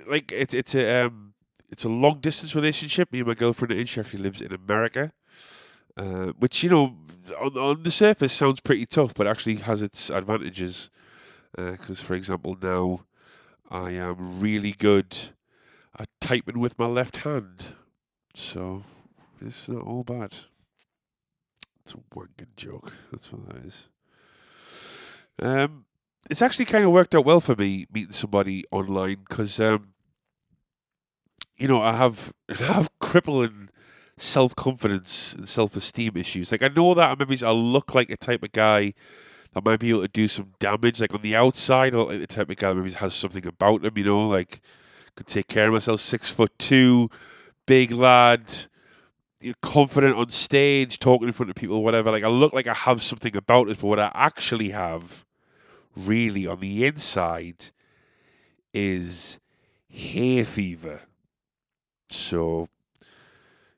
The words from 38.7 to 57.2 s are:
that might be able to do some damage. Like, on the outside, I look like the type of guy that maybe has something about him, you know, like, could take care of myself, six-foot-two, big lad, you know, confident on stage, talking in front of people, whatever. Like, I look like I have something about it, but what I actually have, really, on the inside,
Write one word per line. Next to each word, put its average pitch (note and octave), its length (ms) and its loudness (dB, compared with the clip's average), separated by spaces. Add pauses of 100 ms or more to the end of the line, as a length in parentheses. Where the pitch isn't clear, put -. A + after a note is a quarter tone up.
that G2 120 -4
might A2 160 2
be A#2 100 0
able A2 120 2
to F#2+ 60 -2
do G#2+ 200 0
some G2 320 -8
damage. A2+ 400 0
Like, G#2+ 140 -4
on G#2 80 -8
the G#2+ 120 -2
outside, C3 600 4
I A#2 40 0
look A2+ 120 2
like G2 100 -6
the D#2+ 60 -8
type G#2 220 -4
of F#2 80 -8
guy G2 120 0
that F#2 80 0
maybe F#2 160 -4
has F#2 220 -6
something F#2 320 -6
about F#2+ 380 2
him, G#2+ 140 -4
you G2 60 -2
know, G#2 240 2
like, F#2+ 320 -2 (560)
could - 100 -18
take - 220 -4
care G#2+ 180 2
of A2 60 4
myself, A2+ 280 0
six-foot-two, B2 1120 2 (560)
big C3 240 6
lad, A#2+ 760 6 (760)
you A#2+ 100 -10
know, A#2 100 -10
confident C#3 560 4
on A#2+ 140 -2
stage, C#3 680 2
talking B2+ 280 6
in A#2+ 60 -2
front A2+ 180 -4
of F2+ 60 -10
people, G#2+ 260 -2
whatever. A2 280 2
Like, G#2+ 120 2
I A2 60 2
look C3 240 6
like B2+ 140 -2
I A#2 80 -2
have B2 280 2
something A2+ 340 -4
about A#2 320 6
it, G#2 120 -6
but G2+ 80 -4
what G#2+ 100 4
I G#2 160 0
actually A2 560 0
have, F2 540 -8 (720)
really, G2+ 500 -2
on F#2 140 -8
the G2 260 -4
inside, F2 840 -6 (1000)